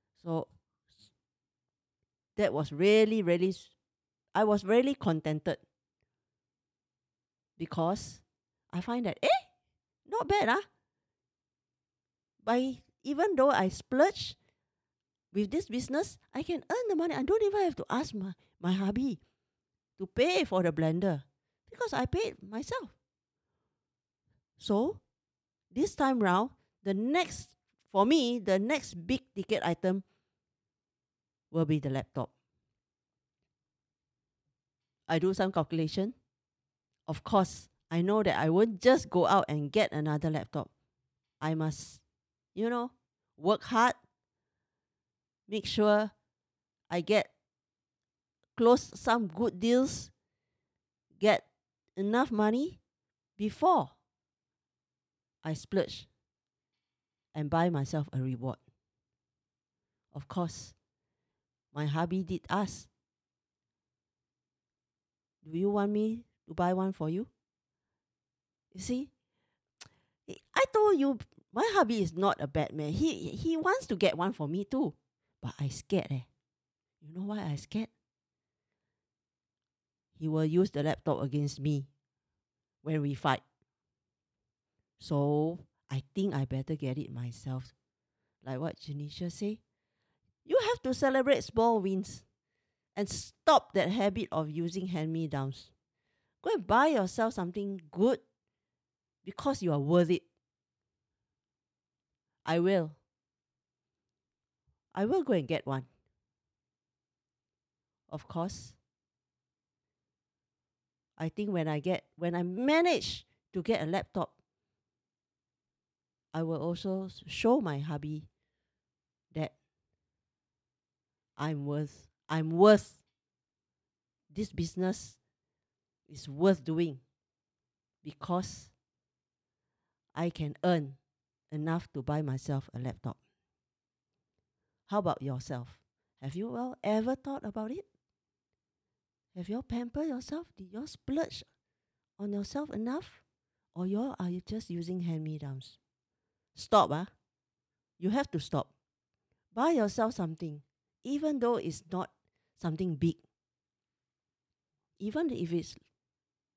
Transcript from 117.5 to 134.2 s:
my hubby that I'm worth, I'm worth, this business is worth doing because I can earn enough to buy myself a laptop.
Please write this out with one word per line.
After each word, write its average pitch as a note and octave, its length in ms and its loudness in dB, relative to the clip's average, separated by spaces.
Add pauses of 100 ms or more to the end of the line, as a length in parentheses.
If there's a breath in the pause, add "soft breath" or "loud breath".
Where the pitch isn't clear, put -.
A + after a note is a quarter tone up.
my D3+ 180 -2
hubby D3+ 480 -8 (1080)
that D#3 180 -6 (1800)
I'm C#3+ 280 -4
worth, C#3+ 440 -6 (180)
I'm D#3+ 220 0
worth, G3 500 8 (1300)
this G3 200 -6
business - 640 -4 (920)
is - 180 -18
worth D#3 360 2
doing D#3+ 360 -2 (1040)
because - 640 -6 (1400)
I E3+ 160 -2
can D3+ 340 -6
earn D#3 320 0 (560)
enough D#3+ 420 -4
to C#3+ 80 -8
buy D3+ 200 -2
myself C3+ 540 -4
a A#2+ 40 -8
laptop. B2 380 -8 (1700)